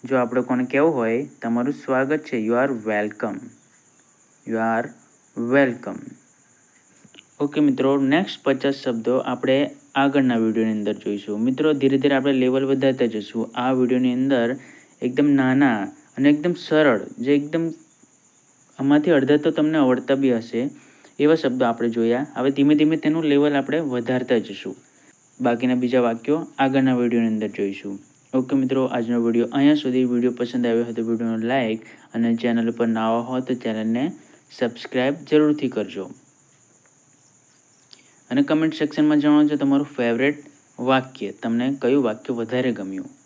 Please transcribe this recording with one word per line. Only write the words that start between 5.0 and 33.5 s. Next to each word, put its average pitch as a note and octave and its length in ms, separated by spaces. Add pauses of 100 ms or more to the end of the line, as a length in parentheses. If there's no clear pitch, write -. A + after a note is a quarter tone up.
welcome. B2 580 (1300)
ઓકે D3 220
મિત્રો, C#3 400
નેક્સ્ટ D#3 420
પચાસ C#3 300
શબ્દો A#2+ 440
આપણે C3+ 580 (200)
આગળના C3+ 420
વીડિયોની A2 340
અંદર G#2 220
જોઈશું. G#2 480
મિત્રો, C3+ 320
ધીરે C3+ 240
ધીરે C#3 180
આપણે C3+ 180
લેવલ C3 320
વધારતા C3 400
જઈશું. A2 500
આ B2+ 160
વીડિયોની B2+ 420
અંદર C3 460 (420)
એકદમ B2+ 240
નાના C3 580 (340)
અને C#3 120
એકદમ D3+ 240
સરળ, D3+ 480 (180)
જે C#3 160
એકદમ D#3 360 (1080)
આમાંથી D3 320
અડધા C#3+ 260
તો D3+ 140
તમને D#3 260
આવડતા B2+ 380
બી C3+ 180
હશે, A#2 360 (500)
એવા D3+ 160
શબ્દો B2+ 300
આપણે A#2 240
જોયા. A#2 460
હવે C3 160
ધીમે C#3+ 240
ધીમે D#3 220
તેનું D#3 260
લેવલ C#3+ 320
આપણે C#3+ 240
વધારતા B2 580
જઈશું. G2+ 380 (680)
બાકીના B2 340
બીજા B2 260
વાક્યો C3+ 460 (120)
આગળના C3 380
વીડિયોની A#2 300
અંદર A2 200
જોઈશું. G2 520 (340)
ઓકે C3 220
મિત્રો, C3 300
આજનો A#2+ 360
વીડિયો A#2 320
અહીંયા C#3+ 220
સુધી. C3 280
વીડિયો B2 280
પસંદ A#2+ 360
આવ્યો A#2 160
હોય A#2 100
તો A2+ 100
વીડિયોને A2+ 420
લાઈક A#2 360 (320)
અને A#2 220
ચેનલ A#2 360
ઉપર A#2 160
નવા A2+ 320
હો B2+ 200
તો B2+ 140